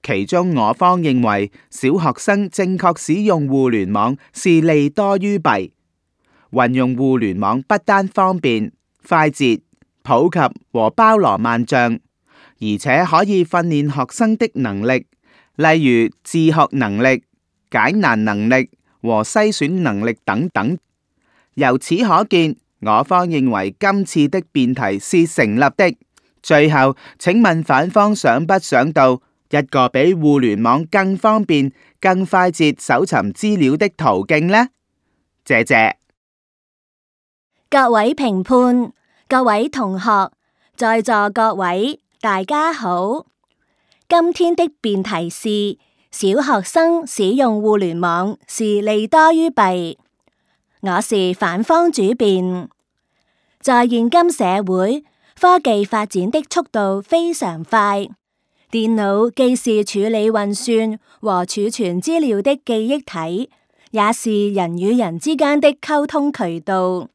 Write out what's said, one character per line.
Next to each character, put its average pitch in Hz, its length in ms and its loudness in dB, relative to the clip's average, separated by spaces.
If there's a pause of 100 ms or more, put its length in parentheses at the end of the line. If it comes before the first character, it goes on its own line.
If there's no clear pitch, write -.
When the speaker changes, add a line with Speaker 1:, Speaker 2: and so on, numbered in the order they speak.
Speaker 1:
其 101 240 -4
中 180 280 -2
我 113 180 0
方 180 280 0
認 127 260 0
為 101 260 -2 (180)
小 139 280 -2
學 156 200 0
生 202 300 -2
正 185 300 -4
確 175 200 0
使 - 240 -2
用 170 240 0
互 135 220 2
聯 104 240 0
網 110 240 0 (160)
是 170 280 2
利 151 280 2
多 196 300 0
於 202 200 -2
弊。 107 340 0 (800)
運 123 220 0
用 127 240 0
互 131 220 0
聯 98 200 -2
網 107 240 -2
不 208 160 -2
單 196 300 0
方 190 300 0
便、 113 340 -2 (340)
快 156 240 2
捷、 123 300 0 (420)
普 135 260 2
及 170 100 -2 (340)
和 113 180 2
包 220 260 2
羅 127 200 2
萬 117 300 -2
象， 120 280 0 (680)
而 107 80 -6 (100)
且 147 260 0
可 170 200 2
以 196 200 0
訓 170 220 -2
練 147 240 0
學 131 200 -4
生 220 260 0
的 226 180 -2
能 107 320 -4
力， 131 200 0 (500)
例 160 280 2
如 117 260 4 (120)
自 160 240 0
學 156 260 2
能 113 300 -2
力、 131 200 2 (480)
解 120 220 2
難 127 320 0
能 107 260 -2
力 131 200 0 (300)
和 110 220 0
篩 214 320 0
選 170 260 -2
能 110 260 -2
力 117 180 -4
等 117 260 -2
等。 117 280 -2 (760)
由 131 240 2
此 - 180 -2
可 202 280 2
見， 165 320 0 (240)
我 107 220 2
方 180 240 0
認 139 240 0
為 98 300 -4
今 196 240 0
次 147 240 0
的 - 140 -4 (100)
辯 127 220 0
題 101 240 -2
是 170 280 2
成 117 300 0
立 127 40 0
的。 165 360 2 (440)
最 151 300 4
後， 135 260 2 (220)
請 185 220 0
問 165 240 2
反 151 260 0
方 208 240 2
想 143 320 0
不 190 140 2
想 139 320 0
到 131 280 2 (300)
一 147 120 2
個 127 260 0
比 160 260 2
互 147 240 2
聯 110 240 0
網 135 240 0
更 190 300 0
方 214 280 0
便、 139 280 0 (280)
更 185 240 2
快 180 240 2
捷 156 300 2
搜 139 260 0
尋 104 280 -2
資 208 260 -2
料 139 180 2
的 202 120 0
途 104 360 -2
徑 156 220 0
呢？ 226 220 2 (760)
謝 117 200 2
謝。 113 300 2 (1700)
Speaker 2:
各 262 220 4
位 226 240 2
評 202 300 -2
判、 247 480 2 (360)
各 262 140 0
位 226 260 0
同 202 300 -4
學、 196 320 0 (460)
在 226 260 0
座 208 260 0
各 220 260 0
位， 196 460 -4 (200)
大 196 240 -2
家 302 280 -2
好。 202 540 -4 (840)
今 339 240 2
天 339 220 0
的 339 160 0 (100)
辯 202 220 -2
題 170 260 -6
是 208 480 -4 (360)
小 202 280 0
學 262 220 0
生 330 420 0
使 202 260 -4
用 240 300 0
互 214 160 2
聯 170 240 -2
網 180 460 -2
是 208 340 -2
利 214 280 -2
多 320 240 6
於 320 180 0
弊。 185 480 -2 (840)
我 190 200 -2
是 185 340 -2
反 185 280 -4
方 339 280 2
主 226 120 -4 (120)
辯。 185 540 -2 (920)
在 247 260 2
現 233 220 0
今 349 220 4
社 240 140 -2 (180)
會， 190 420 -2 (340)
科 359 220 4
技 208 240 0
發 214 220 -4
展 185 240 -4
的 311 100 0 (100)
速 349 120 -2
度 196 400 -4
非 339 320 -2
常 170 280 -6
快， 202 460 0 (640)
電 226 220 0
腦 208 360 0
既 254 240 0
是 214 300 0
處 202 140 -6 (100)
理 220 220 0
運 208 240 -2
算 220 440 -2 (220)
和 185 240 -2
儲 208 260 -4
存 180 320 -4
資 330 160 -2
料 233 240 0
的 277 140 0
記 226 320 -4
憶 285 160 -2
體， 175 460 -8 (400)
也 214 220 0
是 208 400 -2
人 175 260 -4
與 202 180 0
人 170 220 -2
之 302 180 -4
間 294 240 0
的 294 140 4
溝 294 320 -2
通 285 260 -4
渠 170 260 -6
道。 185 560 -4